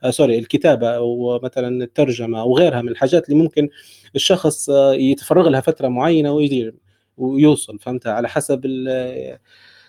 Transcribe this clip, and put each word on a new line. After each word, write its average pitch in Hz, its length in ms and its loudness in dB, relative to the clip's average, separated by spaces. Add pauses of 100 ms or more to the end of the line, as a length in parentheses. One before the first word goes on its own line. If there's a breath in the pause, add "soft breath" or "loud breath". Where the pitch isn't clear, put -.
آه، 127 60 0
سوري، 120 300 2
الكتابة 120 500 2
أو 120 540 -2
مثلا 123 400 -6
الترجمة 120 580 -2
أو 127 160 2
غيرها 147 240 2
من 117 80 -6
الحاجات 143 400 0
اللي 151 140 4
ممكن 151 260 -2 (460 soft breath)
الشخص، 160 540 0
آه، 139 240 4
يتفرغ 143 560 2
لها 135 120 2
فترة 147 260 -2
معينة 143 440 0
ويدير 139 440 -2 (420)
ويوصل، 135 640 2
فهمت، 123 280 -8
على 113 220 -2
حسب 143 360 -2
ال-، 131 720 -6 (520 soft breath)